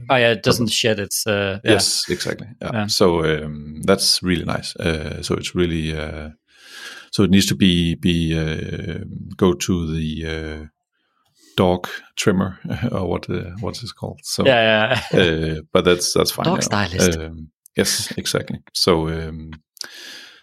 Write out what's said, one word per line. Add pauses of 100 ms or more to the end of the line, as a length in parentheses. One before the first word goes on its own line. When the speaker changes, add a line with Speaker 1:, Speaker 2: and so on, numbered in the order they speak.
Speaker 1:
Oh,
yeah,
it
doesn't
Speaker 2:
but
Speaker 1:
shed
its,
uh,
yeah.
Speaker 2:
Yes,
exactly. (140)
Yeah.
Speaker 1:
Yeah.
Speaker 2:
So,
um,
that's
really
nice.
Uh,
so
it's
really,
uh, (840)
so
it
needs
to
be,
be,
uh, (320)
go
to
the,
uh, (880)
dog (300)
trimmer (160)
<laughs>
or
what,
uh, (100)
what's
it
called?
So,
Speaker 1:
Yeah, (120)
yeah.
<laughs>
Speaker 2:
uh, (120)
but
that's,
that's
fine,
Speaker 1:
Dog
Speaker 2:
you
know.
Speaker 1:
stylist.
Speaker 2:
Um, (260)
yes,
exactly. (140)
So,
um, (920)